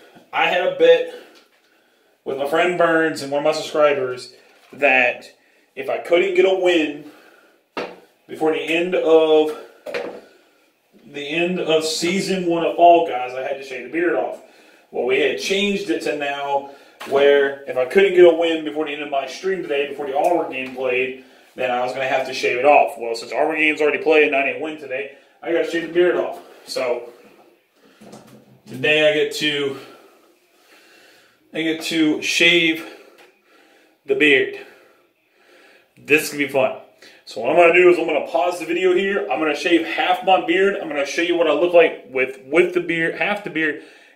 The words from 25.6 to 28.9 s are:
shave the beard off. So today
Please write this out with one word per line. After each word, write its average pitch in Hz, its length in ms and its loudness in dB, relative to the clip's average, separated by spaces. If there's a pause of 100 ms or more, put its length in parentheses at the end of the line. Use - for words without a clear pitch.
shave 165 180 -6
the 160 40 -12
beard 175 240 2
off. - 240 -4 (260)
So 123 440 -6 (1600)
today 151 440 0